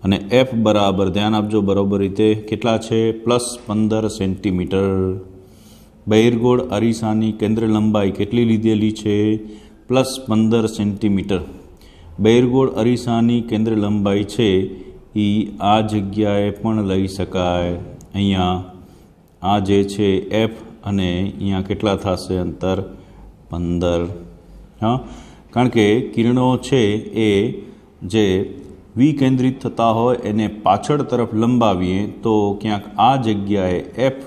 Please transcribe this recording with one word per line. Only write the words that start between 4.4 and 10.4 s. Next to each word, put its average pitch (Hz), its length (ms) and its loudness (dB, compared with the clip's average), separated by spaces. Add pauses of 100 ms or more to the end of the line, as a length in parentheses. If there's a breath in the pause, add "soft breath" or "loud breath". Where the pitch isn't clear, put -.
બહિર્ગોળ 120 540 4
અરીસાની 110 720 0
કેન્દ્ર 110 360 0
લંબાઈ 107 440 2
કેટલી 104 340 0
લીધેલી 110 460 2
છે? 107 460 0 (500 loud breath)
પ્લસ 131 300 0 (100)
પંદર 110 380 2